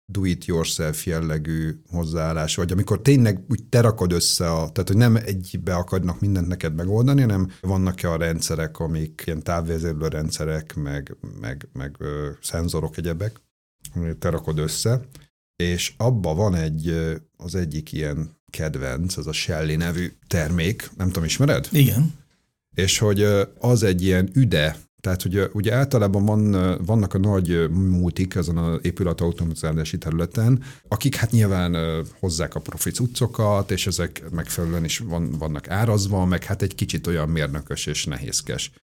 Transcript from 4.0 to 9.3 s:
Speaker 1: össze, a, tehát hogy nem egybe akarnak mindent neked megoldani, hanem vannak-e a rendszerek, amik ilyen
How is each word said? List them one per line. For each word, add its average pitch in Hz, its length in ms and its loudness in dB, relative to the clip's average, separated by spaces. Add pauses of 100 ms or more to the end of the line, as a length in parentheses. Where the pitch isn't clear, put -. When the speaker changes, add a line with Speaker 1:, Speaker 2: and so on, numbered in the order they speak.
Speaker 1:
össze, 85 400 0
a, 80 180 0
tehát 90 180 -4
hogy 98 100 2
nem 117 180 6
egybe 92 600 -2
akarnak 87 440 -2
mindent 95 280 0
neked 85 280 -4
megoldani, 117 460 2
hanem 95 300 2 (100)
vannak-e 92 500 0
a 82 60 0
rendszerek, 80 600 -2
amik 78 460 -4
ilyen 78 180 -6